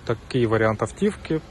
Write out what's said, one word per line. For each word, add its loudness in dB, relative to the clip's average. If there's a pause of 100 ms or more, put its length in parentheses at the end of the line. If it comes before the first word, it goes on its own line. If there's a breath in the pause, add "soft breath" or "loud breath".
такий 0
варіант 2
автівки. -2